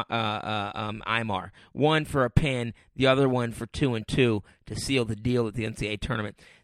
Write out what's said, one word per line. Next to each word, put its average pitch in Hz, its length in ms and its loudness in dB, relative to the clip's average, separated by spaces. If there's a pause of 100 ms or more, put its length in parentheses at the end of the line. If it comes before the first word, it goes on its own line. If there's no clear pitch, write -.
uh, - 40 -2
uh, 107 600 -2
um, 107 320 -6
Imar. 104 440 -2 (200)
One 151 320 2
for 143 220 2
a 120 40 0
pin, 123 440 0 (220)
the 131 120 4
other 135 220 6
one 120 240 0
for 117 140 -8
two 127 280 0
and 110 120 -4
two 120 360 4 (220)
to 104 100 -8
seal 127 300 0
the 107 100 -4
deal 120 320 0
at 104 60 -6
the 113 120 -4
N 110 120 -6
C 104 100 -4
A 107 40 -4
A 104 60 -4
tournament. 107 420 -6 (240)